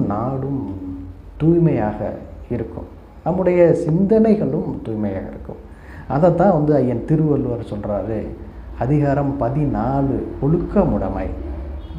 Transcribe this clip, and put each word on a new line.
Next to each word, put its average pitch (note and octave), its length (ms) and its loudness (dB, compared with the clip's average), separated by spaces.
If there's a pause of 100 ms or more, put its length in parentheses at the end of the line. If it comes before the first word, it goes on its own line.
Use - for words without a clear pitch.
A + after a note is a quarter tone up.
நாடும் C3 560 -4 (760)
தூய்மையாக D3 600 4 (520)
இருக்கும், - 380 -6 (360)
நம்முடைய F3+ 360 2 (140)
சிந்தனைகளும் F#3+ 960 2 (120)
தூய்மையாக G#2+ 460 -4
இருக்கும். - 320 -14 (480)
அதைத்தான் E3+ 440 4
வந்து D3+ 220 4
ஐயன் B2 300 0
திருவள்ளுவர் C3 680 0
சொல்றாரு. G#2 500 -4 (580)
அதிகாரம் C#3 600 2
பதினாலு, B2+ 760 0 (240)
ஒழுக்கமுடைமை. A2 880 0 (720)